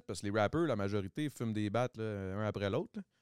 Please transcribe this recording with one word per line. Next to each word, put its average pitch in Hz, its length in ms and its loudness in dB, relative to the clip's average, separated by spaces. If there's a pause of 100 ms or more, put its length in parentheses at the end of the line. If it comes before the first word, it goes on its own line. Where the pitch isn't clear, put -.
Parce 98 140 -6
que 104 60 -6
les 101 120 2
rappers, 143 280 4
la 127 100 2
majorité, 101 540 -2
fument 113 240 -2
des 104 160 0
battes, 120 260 0
là, 110 80 -6 (320)
un 107 100 -2
après 101 220 0
l'autre, 135 280 0
là. 202 60 -6 (200)